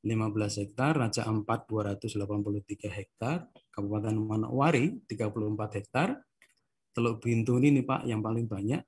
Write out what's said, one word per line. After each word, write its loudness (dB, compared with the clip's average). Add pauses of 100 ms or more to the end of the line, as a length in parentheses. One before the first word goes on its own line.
lima 2
belas -2
hektar, 0
Raja 0
Ampat -2
dua -2
ratus -6
delapan -2
puluh -4
tiga -10
hektar, -6 (320)
Kabupaten -2
Manokwari 2
tiga -4
puluh -2
empat -4
hektar, 0 (800)
Teluk 2
Bintuni 4
ini, 4
Pak, -2
yang 0
paling 0
banyak -2